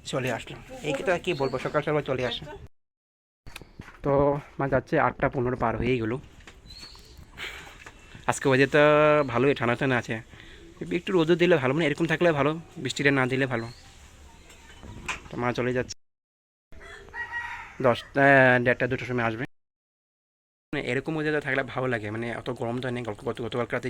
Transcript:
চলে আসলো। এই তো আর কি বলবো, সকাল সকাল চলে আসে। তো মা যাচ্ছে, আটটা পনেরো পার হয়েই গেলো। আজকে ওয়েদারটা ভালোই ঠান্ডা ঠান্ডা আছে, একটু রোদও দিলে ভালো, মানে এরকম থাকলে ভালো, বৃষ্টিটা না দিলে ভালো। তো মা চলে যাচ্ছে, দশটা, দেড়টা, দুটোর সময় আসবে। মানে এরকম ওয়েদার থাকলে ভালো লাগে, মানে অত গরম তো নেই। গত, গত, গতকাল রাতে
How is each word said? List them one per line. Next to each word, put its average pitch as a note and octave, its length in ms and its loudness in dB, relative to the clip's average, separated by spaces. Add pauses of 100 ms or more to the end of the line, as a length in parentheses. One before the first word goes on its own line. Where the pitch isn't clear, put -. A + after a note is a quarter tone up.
(120)
চলে C3 260 -2
আসলো। - 200 -12 (300)
এই D3 60 0 (120)
তো - 100 2
আর E3+ 100 -4
কি F#3 60 0 (100)
বলবো, C3 140 0 (100)
সকাল D3 220 0
সকাল D3+ 220 0
চলে B2+ 200 -2
আসে। - 140 -6 (1600)
তো D3 80 0 (460)
মা C#3+ 160 0
যাচ্ছে, C3 220 0 (120)
আটটা B2 260 0
পনেরো B2 300 0
পার A2+ 160 2
হয়েই A#2+ 220 2
গেলো। A2+ 140 -2 (2250)
আজকে - 200 -4
ওয়েদারটা C3+ 340 6 (480)
ভালোই B2+ 280 2
ঠান্ডা A#2 200 2
ঠান্ডা C3+ 220 2
আছে, A#2 140 -6 (840)
একটু F3 200 -6
রোদও E3 240 4
দিলে F3 200 6
ভালো, C3 140 2
মানে E3 140 2
এরকম D3 220 0
থাকলে E3+ 180 4 (100)
ভালো, C#3 120 2 (320)
বৃষ্টিটা C#3 360 0
না C3 140 4
দিলে C3 200 0
ভালো। A#2 140 -4 (1600)
তো - 120 -12
মা B2 80 2 (100)
চলে B2 180 0
যাচ্ছে, B2 180 -4 (1900)
দশটা, C3 400 2 (400)
দেড়টা, B2 260 2
দুটোর B2+ 180 -4
সময় B2 200 -2
আসবে। A2+ 140 -6 (1300)
মানে D3 120 -4 (100)
এরকম C3+ 260 -2
ওয়েদার D3+ 300 -2
থাকলে C3+ 160 0 (100)
ভালো C3 200 -2
লাগে, G#2+ 220 -4
মানে A#2 120 -6 (120)
অত A2+ 100 -8 (100)
গরম A#2 240 -4
তো C3 120 -6
নেই। B2 140 -6
গত, G#2 180 -8
গত, A2+ 180 -4
গতকাল A#2 300 -4
রাতে B2+ 140 -6